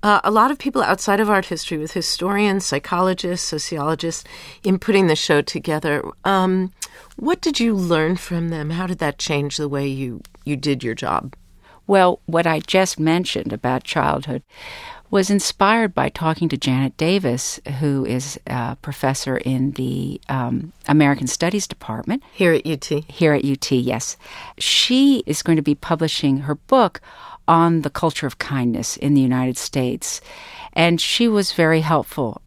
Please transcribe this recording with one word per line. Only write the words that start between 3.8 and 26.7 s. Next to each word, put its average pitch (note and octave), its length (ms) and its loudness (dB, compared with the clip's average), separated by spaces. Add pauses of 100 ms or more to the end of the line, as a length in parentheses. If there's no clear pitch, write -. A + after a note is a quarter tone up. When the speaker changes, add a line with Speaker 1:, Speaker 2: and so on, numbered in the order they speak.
Speaker 1:
in F#3+ 160 2
putting G3 300 4
the D#3 80 4
show D3 260 2
together. D3+ 600 -2 (220)
Um, F#3 480 2 (440)
what E4+ 240 -2
did D4+ 200 -2
you A3+ 140 2
learn E3+ 420 0
from E3+ 340 -4
them? D#3 200 -6
How F3 160 -4
did F3+ 120 -6
that D3 200 -4
change C#3+ 380 -4
the D3+ 120 -4
way C#3 180 -4
you, C3+ 360 -6 (220)
you C#3+ 120 -2
did C3+ 280 -2
your A#2 100 -2
job? - 400 -4 (520)
Speaker 2:
Well, F#3+ 400 4
what E3 200 0
I D#3+ 140 0
just F#3 380 0
mentioned E3 540 0
about B2+ 320 -2
childhood - 580 -2 (680)
was G3 220 2
inspired G3+ 640 2
by C#3 140 0
talking D#3+ 400 -2
to C#3 80 -2
Janet C3 400 0
Davis, D#3+ 640 0 (180)
who C#3 260 0
is B2+ 440 -4
a B2 340 -4
professor C3+ 540 -2
in C3 360 -2
the, C3+ 560 -6
um, B2+ 440 -4 (160)
American C#3+ 400 4
Studies F#3 400 -2
Department. - 640 -6
Speaker 1:
Here F3 200 4
at D3+ 140 0
U D#3 100 -2
T? D3 320 -4
Speaker 2:
Here D#3 240 4
at C#3+ 120 2
U C#3 100 2
T, C3 240 -2
yes. B2 380 -2 (420)
She C4 680 4
is - 180 -4
going E3 140 4
to D#3 60 2
be D3 140 2
publishing D3+ 640 0
her C#3+ 180 -4
book B3 440 2 (460)